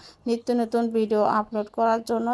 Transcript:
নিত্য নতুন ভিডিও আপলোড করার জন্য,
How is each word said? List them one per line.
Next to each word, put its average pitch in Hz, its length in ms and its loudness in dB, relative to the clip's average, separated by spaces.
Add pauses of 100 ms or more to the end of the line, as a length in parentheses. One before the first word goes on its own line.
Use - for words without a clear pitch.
(260)
নিত্য 233 280 -2
নতুন 233 360 0
ভিডিও 220 320 0 (180)
আপলোড 214 300 -4
করার 226 340 0
জন্য, 233 300 -2